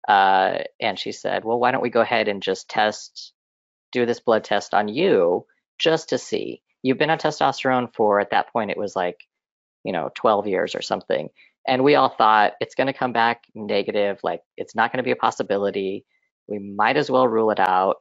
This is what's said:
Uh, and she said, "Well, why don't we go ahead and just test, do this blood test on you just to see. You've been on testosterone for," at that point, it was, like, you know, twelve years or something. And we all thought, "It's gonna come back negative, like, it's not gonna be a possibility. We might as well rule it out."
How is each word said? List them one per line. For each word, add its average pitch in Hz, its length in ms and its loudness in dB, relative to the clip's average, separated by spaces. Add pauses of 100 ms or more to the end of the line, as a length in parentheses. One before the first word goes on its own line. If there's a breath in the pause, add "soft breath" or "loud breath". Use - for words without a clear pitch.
Uh, 95 520 4 (200)
and 101 180 -4
she 110 140 -8
said, 95 320 -4
"Well, 117 160 -2
why 123 120 2
don't 131 120 -2
we 123 60 -2
go 113 120 2
ahead 110 260 0
and 101 140 -4
just - 280 -4
test, - 640 -4 (580)
do 123 140 0
this 117 140 -2
blood 110 240 2
test - 300 -2
on 104 140 2
you 104 580 2 (320)
just 160 320 0
to 127 80 -2
see. - 440 -8 (200)
You've 131 160 0
been 151 140 0
on 156 80 0
testosterone 135 760 -2
for," 104 260 2
at 98 120 -2
that - 220 0
point, 107 180 -2
it - 60 -6
was, 95 180 -8
like, 90 320 -4 (560)
you 104 80 -6
know, 80 240 -4
twelve 107 320 0
years 90 280 -2
or - 60 -6
something. 80 480 -4 (380 soft breath)
And 131 160 0
we 147 120 6
all 135 140 4
thought, 107 520 4
"It's - 140 -8
gonna 135 180 0
come 127 180 -4
back 117 320 0 (100)
negative, 104 720 -2
like, 85 180 -4 (140)
it's - 200 -12
not - 160 0
gonna 254 120 -4
be - 80 -2
a - 60 0
possibility. 98 880 -2 (420)
We 104 100 -6
might 101 380 -2
as 143 160 0
well 131 160 4
rule 110 240 2
it 101 80 0
out." 92 420 2